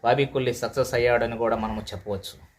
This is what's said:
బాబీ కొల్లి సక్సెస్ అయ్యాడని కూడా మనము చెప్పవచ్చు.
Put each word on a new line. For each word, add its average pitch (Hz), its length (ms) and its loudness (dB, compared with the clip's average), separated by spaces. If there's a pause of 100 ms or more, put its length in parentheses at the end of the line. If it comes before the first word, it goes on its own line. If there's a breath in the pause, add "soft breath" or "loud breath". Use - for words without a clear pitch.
బాబీ 131 200 4
కొల్లి 131 300 0
సక్సెస్ 123 400 -2
అయ్యాడని 120 420 2
కూడా 113 200 2
మనము 110 240 -4
చెప్పవచ్చు. 98 540 -8 (240)